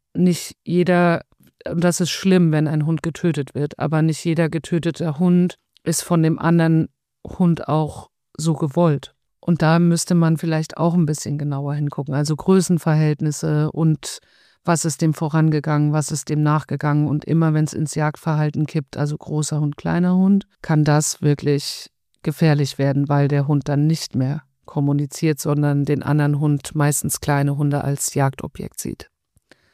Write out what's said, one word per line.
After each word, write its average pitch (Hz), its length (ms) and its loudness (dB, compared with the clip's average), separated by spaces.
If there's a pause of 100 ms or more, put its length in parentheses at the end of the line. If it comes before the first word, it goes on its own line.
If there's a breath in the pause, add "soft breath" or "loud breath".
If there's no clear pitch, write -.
(140)
nicht 175 500 0
jeder, 175 580 2 (460)
und 170 160 -2
das 175 160 0
ist 175 100 -2
schlimm, 185 400 2
wenn 156 160 2
ein 151 180 -2
Hund 160 200 -2
getötet 151 500 -4
wird, 147 240 -6
aber 156 240 0
nicht 160 220 0
jeder 165 240 0
getötete 156 720 -4
Hund 180 340 4 (300)
ist 180 180 -2
von 170 200 2
dem 160 160 2
anderen 160 500 2 (360)
Hund - 440 0
auch 151 420 -4 (260)
so 156 180 0
gewollt. 151 600 0 (260)
Und 170 220 0
da 160 160 4
müsste 170 380 2
man 165 200 4
vielleicht 156 400 -4
auch 165 180 0
ein 170 120 2
bisschen 147 320 -4
genauer 143 360 -4
hingucken. 147 400 -4
Also 147 200 0
Größenverhältnisse 156 1400 0
und - 480 0 (460 soft breath)
was 135 200 0
ist 160 160 -4
dem 160 140 2
vorangegangen, 151 800 0
was 151 180 -2
ist - 180 -8
dem 151 140 0
nachgegangen. 147 640 0
Und 147 180 -2
immer, 160 300 2
wenn's 151 180 0
ins - 220 -4
Jagdverhalten 151 720 -2
kippt, - 300 -6
also 147 200 -2
großer 151 440 -4
Hund, 147 160 -2
kleiner 175 400 0
Hund, 196 300 4 (140)
kann 151 240 2
das 151 380 0
wirklich 143 680 -2 (320)
gefährlich 147 560 0
werden, 139 300 0
weil 143 200 2
der 143 180 0
Hund 147 220 0
dann 143 180 2
nicht - 300 -2
mehr 135 260 -2 (240)
kommuniziert, 143 760 -2
sondern 147 460 0
den 147 160 0
anderen 147 380 2
Hund, 147 340 -2
meistens 147 460 0
kleine 143 360 0
Hunde, 143 260 -2
als 143 300 -4
Jagdobjekt - 640 -4
sieht. - 320 -10 (640 soft breath)